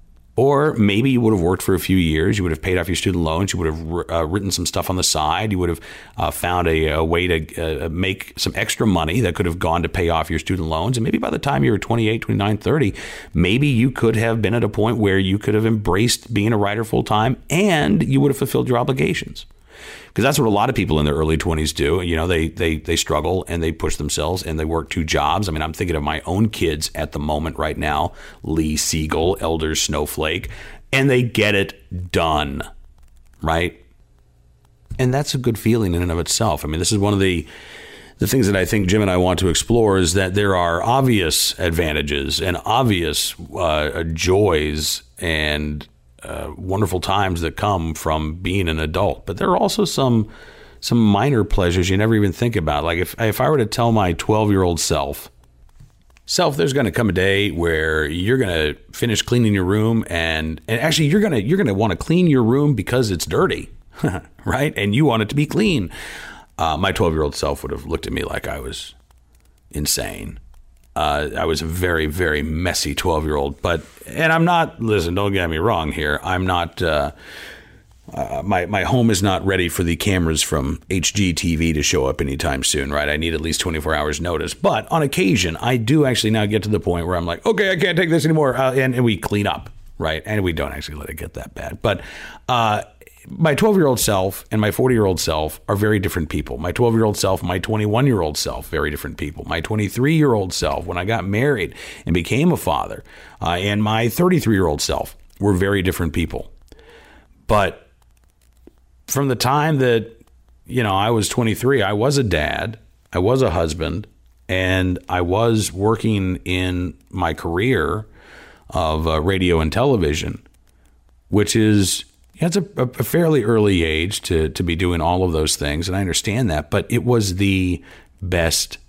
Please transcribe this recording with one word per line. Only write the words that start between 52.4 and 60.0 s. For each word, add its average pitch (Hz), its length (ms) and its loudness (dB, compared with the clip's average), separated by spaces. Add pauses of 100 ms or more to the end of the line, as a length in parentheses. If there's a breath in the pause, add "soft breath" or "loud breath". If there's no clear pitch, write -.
about. 76 300 0
Like 85 160 0
if, - 200 -6
if 110 200 0
I 131 100 2
were 156 80 4
to 113 80 2
tell 117 240 0
my 101 220 2
twelve-year-old 98 640 2
self, 71 540 -4 (920)
"Self, 156 320 0
there's 156 160 0
gonna 127 200 0
come 117 160 2
a 95 40 2
day 98 380 2
where 80 560 0
you're 90 320 0
gonna 82 360 0 (180)
finish 117 280 -2
cleaning 120 320 2
your 95 120 2
room 107 420 2